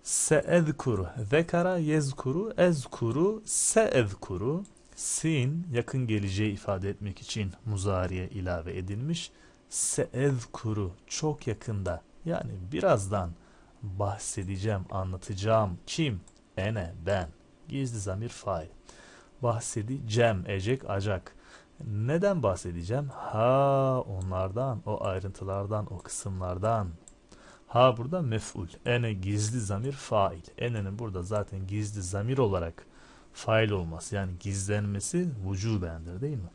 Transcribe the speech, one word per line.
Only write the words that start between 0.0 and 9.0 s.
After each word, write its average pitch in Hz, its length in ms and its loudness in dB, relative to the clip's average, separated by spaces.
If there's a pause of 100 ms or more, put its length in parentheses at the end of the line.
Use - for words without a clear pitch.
Seezkuru, 147 1040 2 (220)
zekara, 170 460 4
yezkuru, 151 800 0
ezkuru, 170 880 2
seezkuru. 139 1200 2 (320)
Sin 160 760 0
yakın 123 340 0
geleceği 101 460 2
ifade 98 380 -2
etmek 101 280 -6
için 98 340 -4 (140)
muzariye 92 640 0
ilave 90 480 -4
edilmiş. 107 540 -4 (380)